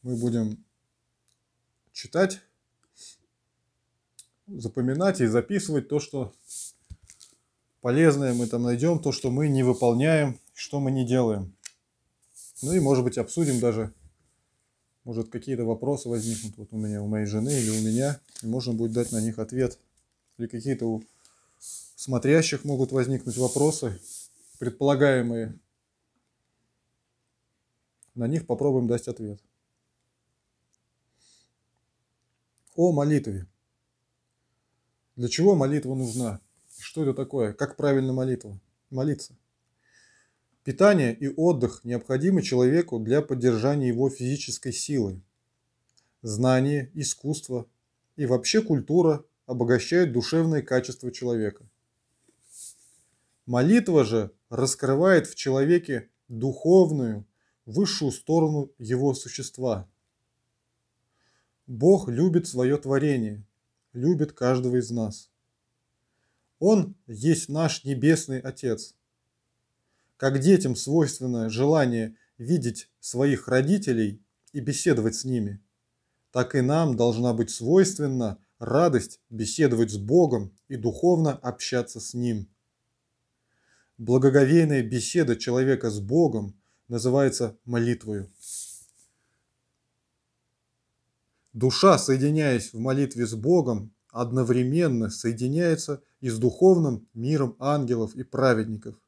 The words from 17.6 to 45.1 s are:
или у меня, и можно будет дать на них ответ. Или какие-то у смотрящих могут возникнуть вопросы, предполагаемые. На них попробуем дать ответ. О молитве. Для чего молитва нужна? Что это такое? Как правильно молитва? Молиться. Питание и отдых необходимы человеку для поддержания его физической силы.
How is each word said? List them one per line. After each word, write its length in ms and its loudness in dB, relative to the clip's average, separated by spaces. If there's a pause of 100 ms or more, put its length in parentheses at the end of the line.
или 80 -2
у 120 -2
меня, 380 -2 (220)
и 40 -16
можно 280 -4
будет 180 -2
дать 220 -4
на 80 -2
них 180 -4
ответ. 400 -4 (580)
Или 100 -8
какие-то 380 -6
у 180 -4 (920)
смотрящих 680 0
могут 260 -2
возникнуть 460 -2
вопросы, 640 -2 (580)
предполагаемые. 1000 0 (2500)
На 120 -4
них 180 -2
попробуем 420 0
дать 200 -2
ответ. 320 -12 (3250)
О 160 4
молитве. 560 0 (1700)
Для 140 -4
чего 260 6
молитва 400 0
нужна? 460 -4 (380)
Что 240 -8
это 100 0
такое? 400 -2
Как 240 -4
правильно 340 2
молитва? 480 -4 (300)
Молиться. 480 -6 (1300)
Питание 520 2
и 140 -6
отдых 560 0
необходимы 560 0
человеку 580 2
для 220 0
поддержания 640 0
его 220 0
физической 640 -6
силы. 480 -4 (1000)